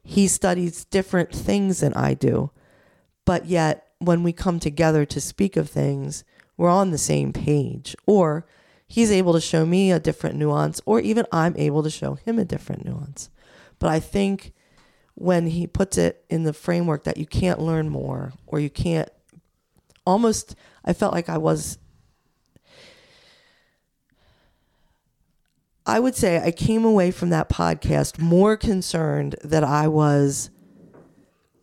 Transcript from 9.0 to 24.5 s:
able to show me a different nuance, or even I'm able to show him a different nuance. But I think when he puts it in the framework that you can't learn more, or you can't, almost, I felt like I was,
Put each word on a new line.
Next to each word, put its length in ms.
able 200
to 80
show 240
me 280
a 80
different 360
nuance, 500
or 140
even 320
I'm 240
able 280
to 60
show 240
him 260
a 40
different 400
nuance. 460
But 120
I 100
think 520
when 320
he 220
puts 300
it 300
in 140
the 100
framework 520
that 120
you 100
can't 340
learn 300
more, 420
or 120
you 120
can't, 380
almost, 520
I 100
felt 200
like 140
I 100
was, 400